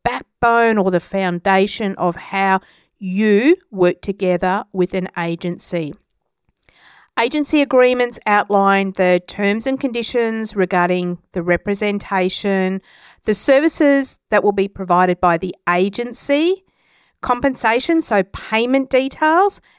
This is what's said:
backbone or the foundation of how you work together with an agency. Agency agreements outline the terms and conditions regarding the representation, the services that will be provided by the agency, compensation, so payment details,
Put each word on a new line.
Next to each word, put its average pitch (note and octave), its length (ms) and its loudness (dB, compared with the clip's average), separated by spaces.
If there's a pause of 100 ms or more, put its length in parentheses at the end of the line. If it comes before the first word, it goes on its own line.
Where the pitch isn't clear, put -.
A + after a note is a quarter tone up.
backbone A#3 720 0
or F#3+ 140 0
the F3+ 80 2
foundation F#3+ 960 -2
of F3 200 -2
how G3 440 -2 (400)
you G#3+ 580 2 (140)
work F3+ 300 0
together F#3 680 -2
with F3+ 220 -2
an F#3 240 -4
agency. E3+ 800 -6 (1200)
Agency C#4+ 440 0
agreements B3 640 2
outline G3 640 2
the F3+ 340 2
terms G#3 400 -2
and C4 140 -2
conditions A3+ 760 -4
regarding F3+ 600 0 (140)
the F#3 100 -6
representation, F#3+ 1400 -2 (440)
the A3 100 0
services C#4+ 840 2 (100)
that G#3+ 140 2
will G#3 80 2
be G3 160 -2
provided F3+ 520 0
by E3+ 200 2
the F3+ 160 -8 (120)
agency, A#3+ 960 -2 (580)
compensation, B3+ 840 0
so G#3 180 0
payment B3 680 -2
details, D#4 720 2 (180)